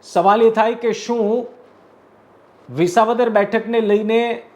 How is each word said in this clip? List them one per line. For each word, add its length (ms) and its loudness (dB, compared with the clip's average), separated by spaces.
સવાલ 400 2
એ 80 6
થાય 240 0
કે 180 -4
શું 540 -4
વિસાવદર 600 0
બેઠકને 520 -2
લઈને 600 0